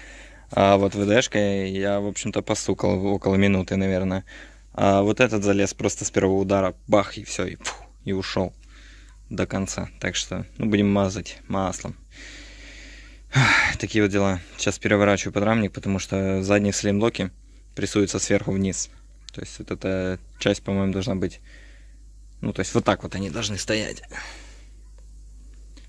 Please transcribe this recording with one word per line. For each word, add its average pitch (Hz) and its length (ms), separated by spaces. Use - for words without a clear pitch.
А 98 260
вот 98 180
В 101 120
Д-шкой 101 640
я, 98 300
в 101 60
общем-то, 104 340
постукал 98 640
около 98 280
минуты, 95 420
наверное. 95 480
А 98 300
вот 104 180
этот 110 220
залез 98 320
просто - 300
с - 60
первого 95 260
удара, 95 380
бах, 104 320
и 104 60
все, - 220
и, 87 100
фу, - 280
и 98 80
ушел 95 420
до 95 160
конца. 95 420
Так 92 160
что, 92 300
ну, 113 80
будем 104 240
мазать 98 480
маслом. 95 480
Такие 107 240
вот 101 100
дела. 98 280
Сейчас - 220
переворачиваю 101 540
подрамник, 107 400
потому 98 260
что 95 440
задние 101 300
слимблоки 101 600
прессуются 101 440
сверху 98 340
вниз. 98 380
То - 80
есть - 180
вот - 140
эта 92 460
часть, - 240
по-моему, 98 300
должна 95 240
быть, 90 240
ну, 110 120
то - 80
есть - 140
вот 113 100
так 101 180
вот 82 120
они 98 160
должны 107 280
стоять. - 440